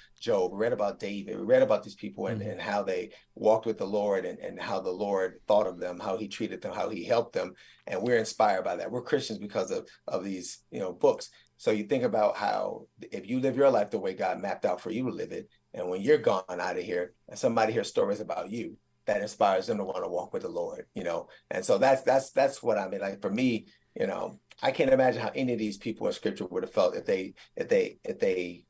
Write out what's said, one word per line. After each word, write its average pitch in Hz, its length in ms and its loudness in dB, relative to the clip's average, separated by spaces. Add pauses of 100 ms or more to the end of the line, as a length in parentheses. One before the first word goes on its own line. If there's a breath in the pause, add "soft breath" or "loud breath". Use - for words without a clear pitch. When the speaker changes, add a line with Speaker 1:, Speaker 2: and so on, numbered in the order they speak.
(180 soft breath)
Speaker 1:
Job, 98 340 2
we 98 60 -8
read 117 140 2
about 101 260 0
David, 101 400 -6
we 101 60 -6
read 131 180 8
about 110 220 4
these 104 100 -14
people 101 320 -8
and, 110 140 -4
Speaker 2:
Mm-hmm. 104 100 -6
Speaker 1:
and 90 100 -8
how 101 220 -2
they 92 280 -2 (240 soft breath)
walked 107 320 2
with 110 100 -2
the 98 100 -4
Lord 101 380 0
and, 87 140 -8
and 90 200 -10
how 95 220 -4
the 95 100 -4
Lord 95 560 -2
thought 104 200 6
of 92 120 -6
them, 90 220 -6
how 98 160 -2
he 104 100 -6
treated 95 360 -6
them, 92 100 -8
how 90 160 -4
he 85 160 -6
helped - 300 2
them. 92 200 -4 (320 soft breath)
And 95 160 -4
we're 123 140 4
inspired 104 480 2
by 92 120 -2
that. 90 140 -6
We're 120 120 -6
Christians 120 360 -2
because 98 320 -4
of, 92 160 -4 (200 soft breath)
of 92 180 -4
these, 95 360 -6 (100)
you 101 100 -8
know, 92 120 -4
books. - 380 2 (280 soft breath)
So - 120 -2
you 104 140 2
think 127 200 0
about 104 320 2
how 104 500 -2 (140)
if 95 280 -12
you 127 120 -2
live 127 160 0
your 139 140 6
life 104 200 2
the 107 80 -2
way 95 160 -4
God 92 260 -2
mapped 95 240 -4
out 90 160 0
for 95 100 -8
you 120 140 -4
to 127 60 -2
live - 220 -6
it, - 180 -10 (240)
and 90 160 -6
when 92 100 -4
you're 139 160 6
gone 110 320 2
out 90 300 -4
of 90 40 -2
here, 87 300 -4 (160)
and - 100 -14
somebody 113 360 2
hears 104 140 0
stories 101 320 0
about 87 300 -6
you, 110 280 -8 (260)
that 104 160 0
inspires 98 460 4
them 107 120 0
to 98 60 -2
wanna 92 240 -4
walk 87 240 -4
with 92 100 -4
the 92 60 -6
Lord, 85 460 -6
you 87 100 -6
know? 85 240 -4 (220 soft breath)
And - 140 -4
so 107 120 4
that's, 131 260 6
that's, 131 280 2
that's - 320 2
what 110 160 2
I 95 100 -4
mean. 95 120 -6
Like, 98 200 -6
for 98 100 -4
me, 117 360 0 (320 soft breath)
you 101 80 0
know, - 320 -4 (240)
I 131 80 2
can't 135 220 2
imagine 127 300 4
how 107 120 -2
any 127 200 0
of 107 40 0
these 107 200 -2
people - 280 -4
in - 60 0
Scripture 101 320 -4
would 92 180 -4
have - 100 -6
felt 92 220 4
if - 120 -6
they, 95 280 0 (220 soft breath)
if - 120 -4
they, - 360 2
if - 140 -6
they, 90 520 -2